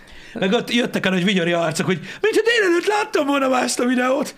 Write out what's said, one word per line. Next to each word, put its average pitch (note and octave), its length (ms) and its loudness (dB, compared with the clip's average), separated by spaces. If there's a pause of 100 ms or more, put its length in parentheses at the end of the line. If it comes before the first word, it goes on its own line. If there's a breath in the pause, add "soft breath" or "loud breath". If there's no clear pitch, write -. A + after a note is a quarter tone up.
(340 loud breath)
Meg F#3+ 200 -2
ott A3 180 0
jöttek A#3 340 0
el, F#3+ 60 2
hogy F#3 120 0
vigyori F3 300 2
arcok, E3 320 0
hogy F3+ 140 0 (220 loud breath)
„Mintha G#4+ 220 2
délelőtt G4+ 420 2
láttam G#4 420 0
volna C#4 200 2
már B3+ 160 2
ezt B3 160 -2
a B3+ 60 0
videót.” B3+ 520 0